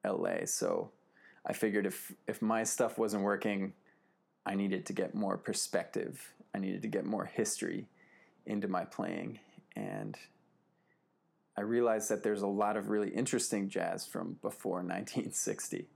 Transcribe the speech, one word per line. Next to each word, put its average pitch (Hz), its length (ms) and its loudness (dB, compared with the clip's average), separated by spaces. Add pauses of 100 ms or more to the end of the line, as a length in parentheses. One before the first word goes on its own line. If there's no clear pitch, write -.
L 92 200 2
A. 87 220 0
So - 440 0 (540)
I 101 60 -4
figured 101 340 2
if, - 280 -4 (120)
if - 160 -4
my 113 220 4
stuff 110 340 2
wasn't 104 260 2
working, 101 500 2 (720)
I 98 100 -2
needed 98 300 2
to 98 80 -6
get 95 200 -2
more 98 220 0
perspective. - 960 -2 (220)
I 101 40 0
needed 95 240 -2
to 113 40 -2
get 104 180 0
more - 200 0
history - 640 -2 (580)
into 104 240 -2
my 90 160 0
playing. 90 540 -6 (360)
And 52 400 -6 (1400)
I 101 40 -2
realized 113 480 4
that 101 120 2
there's 104 220 2
a 101 40 2
lot 104 300 2
of 101 120 -2
really 104 200 4
interesting 110 600 2
jazz 90 360 -2
from 90 360 -6
before 90 420 -2
<laughs> - 0 -
nineteen 90 500 -4
sixty. - 640 -4